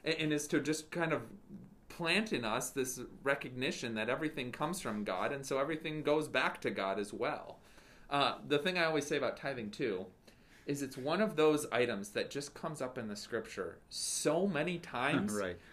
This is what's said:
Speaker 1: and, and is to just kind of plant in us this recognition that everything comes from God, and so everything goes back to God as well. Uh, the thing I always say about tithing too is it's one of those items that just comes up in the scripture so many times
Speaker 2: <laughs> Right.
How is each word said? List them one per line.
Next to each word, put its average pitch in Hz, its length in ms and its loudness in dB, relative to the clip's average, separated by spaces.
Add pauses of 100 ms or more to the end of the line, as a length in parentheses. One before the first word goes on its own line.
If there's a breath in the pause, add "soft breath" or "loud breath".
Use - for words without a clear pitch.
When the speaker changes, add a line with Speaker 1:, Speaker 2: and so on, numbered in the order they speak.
Speaker 1:
and, 156 120 2
and 156 160 2
is 147 160 0
to 151 120 4
just 151 300 -2
kind 165 220 0
of 127 100 0 (640)
plant 180 440 0
in 127 120 0
us 113 260 0
this 127 280 0 (240)
recognition 127 720 0
that 110 140 0
everything 139 420 -2
comes 160 300 -2
from 107 240 -2
God, 98 280 0
and 139 140 -6
so 135 120 0
everything 156 440 -2
goes 151 240 4
back 160 360 0
to 123 80 0
God 98 280 0
as 101 140 -2
well. 123 480 -4 (500 loud breath)
Uh, 139 240 4 (140)
the 143 100 6
thing 180 180 0
I 170 80 4
always 156 220 2
say 156 100 0
about 131 200 0
tithing 123 340 -6
too 98 360 -2 (580 loud breath)
is 143 160 -2
it's 131 160 -4
one 147 240 0
of 208 140 4
those 151 380 6
items 113 380 2
that 110 200 -2
just 139 240 -6
comes 156 260 -6
up 127 160 -4
in 113 120 -6
the 101 80 -6
scripture 92 640 -6 (100)
so - 580 0
many 170 320 0
times 147 560 2
Speaker 2:
<laughs> 104 60 0
Right. 90 160 -2 (160)